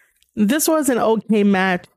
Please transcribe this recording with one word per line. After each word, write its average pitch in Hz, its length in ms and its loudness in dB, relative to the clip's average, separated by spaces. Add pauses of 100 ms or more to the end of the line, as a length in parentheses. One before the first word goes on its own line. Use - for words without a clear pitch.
(340)
This 226 320 0
was 311 220 0
an 240 100 0
okay 214 460 0
match. 190 420 0 (100)